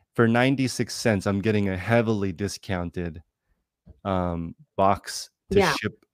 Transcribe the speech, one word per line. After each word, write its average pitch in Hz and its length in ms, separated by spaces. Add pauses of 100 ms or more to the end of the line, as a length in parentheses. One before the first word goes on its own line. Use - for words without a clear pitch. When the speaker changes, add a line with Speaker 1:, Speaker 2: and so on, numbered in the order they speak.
(140)
Speaker 1:
for 117 140
ninety-six 123 680
cents, 104 320
I'm 101 160
getting 104 280
a 92 80
heavily 104 540
discounted, 87 920 (840)
um, 87 500 (220)
box - 540 (200)
to 196 80
Speaker 2:
Yeah. 170 140
Speaker 1:
ship - 400